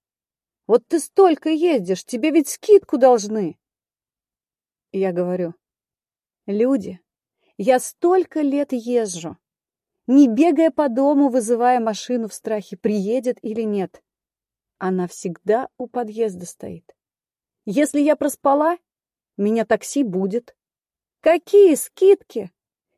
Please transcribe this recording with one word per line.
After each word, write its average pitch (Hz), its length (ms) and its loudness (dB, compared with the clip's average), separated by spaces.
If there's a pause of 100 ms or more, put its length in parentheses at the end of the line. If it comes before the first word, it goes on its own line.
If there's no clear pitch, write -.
(680)
«Вот 233 200 2
ты 330 140 -2
столько 339 480 2
ездишь, 294 560 -2
тебе 247 260 -4
ведь 294 180 0
скидку - 500 2
должны». 214 600 2 (1300)
Я 190 200 -2
говорю: 180 420 -4 (920)
«Люди, 208 560 -2 (560)
я 208 240 2
столько 349 600 -2
лет 285 300 -2
езжу, 220 680 -4 (680)
не 269 220 6
бегая 311 420 2
по 294 200 -2
дому, 277 400 2
вызывая 240 500 0
машину 226 480 -4
в - 60 -16
страхе, 214 420 -8
приедет 220 640 -2
или 220 200 -8
нет. 202 400 -6 (760)
Она 185 320 -4
всегда 208 680 -4
у 254 80 -10
подъезда 214 580 -6
стоит. - 500 -18 (680)
Если 285 360 -2
я 294 160 2
проспала, 294 600 0 (600)
меня 214 260 -2
такси 226 400 -2
будет. 196 500 -6 (680)
Какие 359 540 4
скидки? - 800 -2 (460)